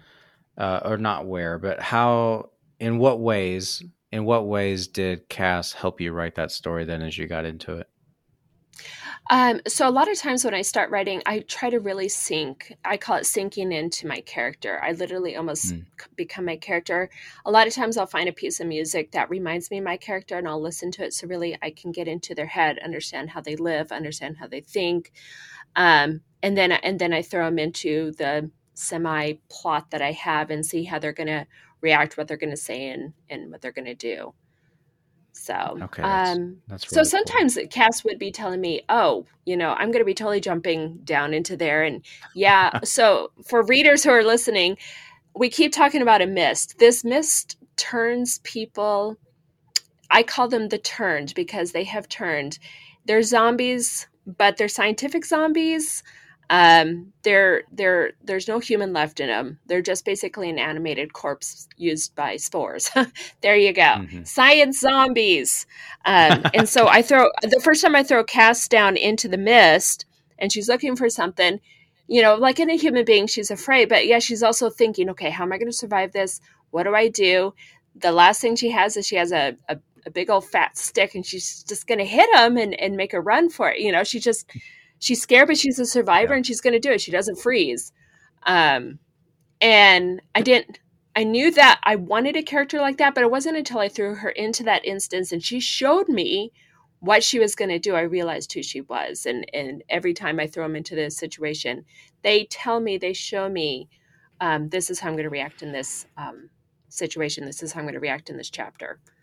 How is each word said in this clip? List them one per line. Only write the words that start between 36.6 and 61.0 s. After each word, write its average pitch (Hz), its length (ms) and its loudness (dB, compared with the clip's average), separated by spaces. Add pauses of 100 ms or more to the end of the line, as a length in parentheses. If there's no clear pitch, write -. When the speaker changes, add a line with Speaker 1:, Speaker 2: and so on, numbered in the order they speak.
Speaker 1:
that's 196 220 -14
Speaker 2:
so 320 120 4
Speaker 1:
really - 20 6
cool. 381 220 0
Speaker 2:
sometimes 453 320 0 (120)
Cass 233 360 2
would 208 120 -4
be 196 140 -10
telling 185 300 -8
me, 170 260 -6
"Oh, 170 380 2 (200)
you 180 120 -2
know, 165 160 -2
I'm 214 180 -2
gonna 226 140 2
be 196 80 -2
totally 208 260 -2
jumping 165 640 -4
down 147 300 -2
into 165 240 -6
there." 156 260 0
And 147 200 -4 (320)
yeah, 190 360 4
Speaker 1:
<laughs> - 140 -4
Speaker 2:
so 202 460 2 (140)
for 240 180 2
readers 285 400 4
who 285 80 4
are 233 120 6
listening, 214 540 0 (580)
we 240 140 0
keep 302 240 0
talking 294 280 2
about 220 200 6
a 180 60 2
mist. 170 520 -2
This 240 240 6
mist 269 540 -2 (200)
turns 240 600 -4
people, 208 800 -4 (920)
I 226 120 8
call 247 260 0
them 220 200 -2
the 214 100 -4
turned 156 560 -4
because 175 380 -6
they 180 120 -2
have 202 240 -10
turned. 151 500 -6 (460)
They're 220 180 4
zombies, 240 840 0 (200)
but 202 300 2
they're 208 120 0
scientific 233 560 -2
zombies. 320 800 0 (480)
Um, 170 600 6 (120)
they're, 196 480 4
they're, 185 400 0 (120)
there's 190 240 -6
no 226 120 -2
human 208 340 -2
left 156 260 -2
in 139 120 -4
'em. 123 340 -6
They're 180 160 0
just 180 240 -4
basically 196 440 -6
an 160 100 -6
animated 156 540 -6